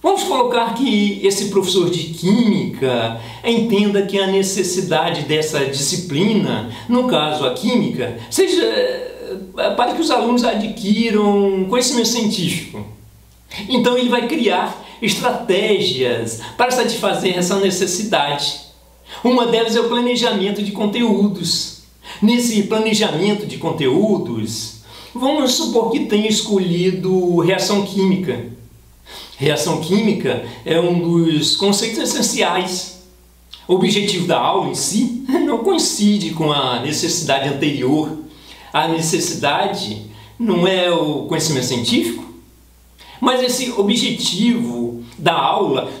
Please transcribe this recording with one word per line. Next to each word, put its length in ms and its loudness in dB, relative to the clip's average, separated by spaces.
Vamos 220 2
colocar 500 0
que 500 0
esse 220 2
professor 420 2
de 160 -2
química 1160 0
entenda 640 2
que 120 -2
a 80 0
necessidade 960 0
dessa 440 0
disciplina, 1040 0
no 180 2
caso 400 0
a 80 -2
química, 640 -2
seja, 360 2
eh, 1120 -4
para 180 0
que 60 -4
os 100 0
alunos 320 2
adquiram 1300 2
conhecimento 400 2
científico. 760 -2
Então 280 2
ele 120 2
vai 180 0
criar 580 0
estratégias 1400 0
para 140 2
satisfazer 680 0
essa 220 0
necessidade. 1000 0
Uma 220 4
delas 300 2
é 40 4
o 80 2
planejamento 720 0
de 100 -4
conteúdos. 1080 0
Nesse 440 2
planejamento 840 0
de 100 -8
conteúdos, 1200 0
vamos 380 0
supor 380 0
que 100 0
tenha 280 0
escolhido 1120 2
reação 440 2
química. 600 0
Reação 440 0
química 640 0
é 140 2
um 200 2
dos 580 2
conceitos 420 0
essenciais. 1000 -2
O 80 4
objetivo 520 2
da 120 2
aula 300 0
em 60 -4
si 520 -2
<laughs> 200 2
não 120 0
coincide 720 2
com 220 0
a 280 0
necessidade 680 -2
anterior. 680 0
A 140 0
necessidade 1200 -2
não 280 2
é 240 2
o 340 -2
conhecimento 420 -2
científico, 640 -2
mas 220 2
esse 300 -2
objetivo 1300 0
da 160 2
aula 640 -2